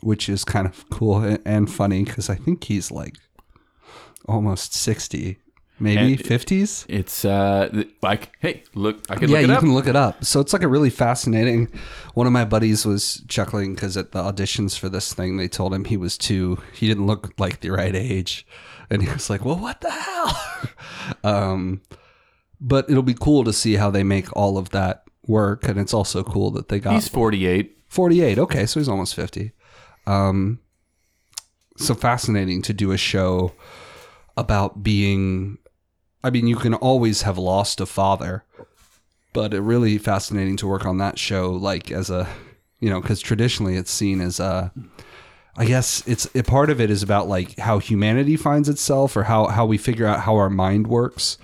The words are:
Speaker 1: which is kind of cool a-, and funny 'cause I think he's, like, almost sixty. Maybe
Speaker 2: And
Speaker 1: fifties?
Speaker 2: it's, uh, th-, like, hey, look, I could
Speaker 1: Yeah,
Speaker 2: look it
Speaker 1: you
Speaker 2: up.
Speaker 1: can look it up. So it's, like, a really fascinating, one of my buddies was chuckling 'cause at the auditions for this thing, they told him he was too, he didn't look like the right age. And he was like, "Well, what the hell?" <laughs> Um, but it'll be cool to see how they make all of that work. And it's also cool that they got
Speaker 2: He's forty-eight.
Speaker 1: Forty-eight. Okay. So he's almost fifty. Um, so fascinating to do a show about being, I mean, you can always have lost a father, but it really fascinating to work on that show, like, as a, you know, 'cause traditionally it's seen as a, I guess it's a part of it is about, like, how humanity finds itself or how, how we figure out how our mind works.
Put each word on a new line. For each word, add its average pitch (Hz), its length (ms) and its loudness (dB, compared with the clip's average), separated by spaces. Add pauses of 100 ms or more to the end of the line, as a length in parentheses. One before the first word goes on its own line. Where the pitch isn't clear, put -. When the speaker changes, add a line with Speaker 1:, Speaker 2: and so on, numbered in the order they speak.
Speaker 1:
which 107 280 -2
is 98 140 -2
kind 95 240 0
of - 240 -10
cool 107 320 2
a-, 110 200 0
and 104 280 2
funny 98 340 0
'cause - 240 -6
I 98 60 -2
think 175 300 -2
he's, 98 260 -4
like, - 240 -12 (1120)
almost 104 460 -2
sixty. - 640 -4 (420)
Maybe 107 340 4
Speaker 2:
And 131 120 -4
Speaker 1:
fifties? 190 640 0
Speaker 2:
it's, - 360 -4
uh, 98 460 2
th-, 104 160 -2 (160)
like, 101 360 -2
hey, - 240 -4 (120)
look, 104 220 -2 (120)
I 92 60 -4
could - 140 2
Speaker 1:
Yeah, 147 80 6
Speaker 2:
look 147 60 6
it 127 60 6
Speaker 1:
you - 60 8
Speaker 2:
up. - 40 4
Speaker 1:
can 151 160 6
look 135 120 2
it 131 80 2
up. 139 300 2
So - 140 2
it's, - 140 0
like, 180 100 0
a 165 40 2
really 139 220 4
fascinating, 117 800 2 (480)
one 120 120 4
of 123 60 4
my 117 120 4
buddies 110 400 2
was - 420 -2
chuckling 98 480 -4
'cause 92 220 -6
at 95 140 -6
the 92 120 -4
auditions 98 540 -2
for 95 120 -6
this 95 240 -6
thing, 92 240 -4
they 92 100 -2
told 92 260 -2
him 98 120 -4
he 107 120 -2
was 87 200 -4
too, 92 400 -2 (160)
he 110 140 -2
didn't 101 200 2
look 104 320 -2
like 95 220 -2
the 90 100 -6
right 95 240 -2
age. 95 500 -4 (440)
And 98 140 0
he - 80 0
was - 180 -6
like, 101 160 -4
"Well, 160 120 -2
what 226 240 -8
the 339 100 -4
hell?" 339 480 -4 (420)
<laughs> - 420 -12
Um, 95 580 -2 (760)
but 135 300 0
it'll 135 140 4
be 127 100 2
cool 131 300 4
to 110 100 0
see 110 220 2
how 101 160 2
they 98 120 2
make 98 320 0
all 98 220 0
of 92 140 -6
that 95 320 -2 (240)
work. 107 400 2
And 101 120 0
it's 98 140 -2
also 98 300 0
cool 101 280 -2
that - 180 -8
they 101 100 0
got 101 160 0
Speaker 2:
He's - 120 0
forty-eight. 101 680 0 (100)
Speaker 1:
Forty-eight. 170 520 4
Okay. 139 260 0
So - 140 -2
he's 143 100 0
almost 95 240 -2
fifty. - 380 -8 (560)
Um, 98 500 2 (1200)
so - 160 0
fascinating 104 720 0
to 110 100 -4
do 98 180 0
a 95 60 0
show 92 560 0 (840)
about 101 480 -2
being, 98 720 0 (640)
I 131 60 0
mean, 120 180 2
you 120 80 4
can 120 180 0
always 120 500 2
have 98 140 0
lost 92 440 0
a 92 40 -4
father, 95 580 -2 (920)
but 107 200 -2
it 98 80 0
really 110 360 4
fascinating 98 600 -2
to 101 100 -4
work 95 180 -2
on 92 120 0
that 98 220 -2
show, 92 320 -2
like, 92 400 -4
as 92 180 -6
a, 92 180 -2 (520)
you 113 100 2
know, 92 120 0
'cause 101 180 -2
traditionally 110 560 0
it's 92 160 -4
seen 98 300 0
as 90 180 -4
a, 92 320 -2 (880)
I 117 60 2
guess 127 400 2
it's 120 300 -2
a 127 80 2
part 139 260 4
of 135 100 2
it 107 120 4
is 101 100 2
about, 101 260 0
like, 92 300 -4
how 110 220 0
humanity 117 560 2
finds 147 340 2
itself 139 480 2
or 98 60 2
how, 110 240 2
how 113 180 2
we 110 140 2
figure 113 260 -2
out 104 140 2
how 110 160 0
our 98 160 4
mind 98 340 2
works. 120 580 -2